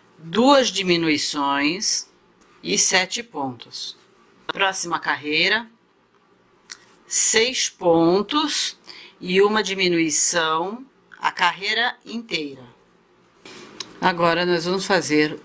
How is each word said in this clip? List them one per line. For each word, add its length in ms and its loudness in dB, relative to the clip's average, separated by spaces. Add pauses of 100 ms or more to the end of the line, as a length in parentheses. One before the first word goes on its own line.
(180)
duas 520 4
diminuições 1400 0 (540)
e 160 -4
sete 460 0
pontos. 760 -10 (480)
Próxima 540 -4
carreira, 680 -2 (1400)
seis 640 0
pontos 1080 0 (420)
e 220 2
uma 220 2
diminuição 1200 0 (340)
a 120 -2
carreira 640 -2 (100)
inteira. 580 -8 (1400)
Agora, 460 2
nós 200 0
vamos 200 -2
fazer 600 2